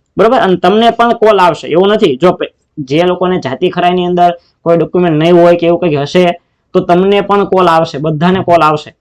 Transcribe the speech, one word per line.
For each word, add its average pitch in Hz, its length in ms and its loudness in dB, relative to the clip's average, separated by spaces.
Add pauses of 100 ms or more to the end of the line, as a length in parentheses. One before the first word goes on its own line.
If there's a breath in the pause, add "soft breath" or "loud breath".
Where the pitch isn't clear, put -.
(160)
બરોબર? 226 220 2
અને 185 180 0
તમને 208 340 2
પણ 233 220 0
કોલ 214 260 2
આવશે, 165 300 0
એવું 175 200 0
નથી. 202 280 0
જો 175 160 2
પે-, - 220 -10 (240)
જે 139 240 -2
લોકોને 180 380 -2
જાતિ 147 280 -4
ખરાઈની 180 360 -2
અંદર 175 260 0 (320 soft breath)
કોઈ 170 140 0
ડોક્યુમેન્ટ 165 420 0
નહીં 170 160 2
હોય 170 220 4
કે 170 100 -4
એવું 170 140 0
કંઈક 156 180 -2
હશે, 175 420 -2 (340)
તો 185 60 0
તમને 190 400 0
પણ 196 240 0
કોલ 190 220 0
આવશે, 165 320 -2
બધાને 160 440 -2
કોલ 170 200 0
આવશે. 156 380 -2